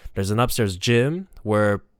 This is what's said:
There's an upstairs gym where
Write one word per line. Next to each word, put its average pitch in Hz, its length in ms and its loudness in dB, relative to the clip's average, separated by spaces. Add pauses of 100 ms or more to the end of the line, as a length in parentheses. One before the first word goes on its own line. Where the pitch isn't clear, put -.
(120)
There's 98 180 -2
an 104 80 0
upstairs 110 380 0
gym 127 520 0 (140)
where 104 360 2 (220)